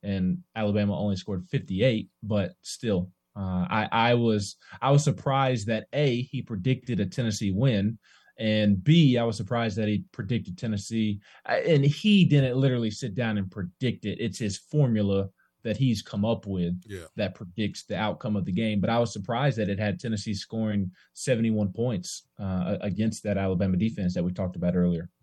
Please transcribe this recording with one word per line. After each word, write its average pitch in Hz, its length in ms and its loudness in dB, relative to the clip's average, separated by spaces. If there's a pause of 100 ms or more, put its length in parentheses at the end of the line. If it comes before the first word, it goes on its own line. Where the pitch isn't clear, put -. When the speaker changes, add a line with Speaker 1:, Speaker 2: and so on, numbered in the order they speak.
Speaker 1:
And 92 360 0 (180)
Alabama 104 420 0
only 101 180 -2
scored 92 320 -6
fifty-eight, 110 600 0 (160)
but 104 380 0
still, 95 500 -2 (240)
uh, 92 340 -2
I, 110 220 -2
I 117 220 4
was, 110 420 0 (240)
I 131 100 2
was 143 140 4
surprised 135 640 0
that 110 240 -2
A, 127 300 0
he 127 200 -8
predicted 117 580 -2
a 98 60 0
Tennessee 104 460 -2
win, 107 460 2 (400)
and 107 440 2
B, 147 340 6
I 117 80 2
was 117 120 -2
surprised 117 400 -2
that 110 120 0
he 104 240 0
predicted 110 460 -4
Tennessee. 107 640 -2 (260)
I, - 140 0
and 143 240 4
he 190 400 6
didn't 131 320 4
literally 123 340 2
sit 107 240 -8
down 113 240 0
and 92 120 -4
predict 107 540 -6
it. 101 160 -6
It's 104 180 -4
his 101 200 -4
formula 104 720 2 (320)
that 110 140 -2
he's 123 260 2
come 101 220 -4
up 113 220 -2
with 90 380 -2
Speaker 2:
Yeah. 92 200 -12 (120)
Speaker 1:
that 98 180 -4
predicts 104 500 -6
the - 120 -6
outcome 104 400 -4
of 92 80 -2
the 95 80 -4
game. 107 280 0
But 90 100 0
I 117 80 2
was 120 140 0
surprised 117 460 -2
that 104 120 0
it 101 80 -2
had 101 220 -2
Tennessee 110 340 -4
scoring 101 560 -2 (240)
seventy-one 110 580 0
points, 113 520 -4 (160)
uh, 92 400 -2
a-, 104 60 -6
against 107 360 -2
that 101 160 -2
Alabama 95 380 0
defense 98 380 0
that 87 100 -2
we 90 80 -2
talked 90 240 -4
about 87 180 0
earlier. 87 340 2 (140)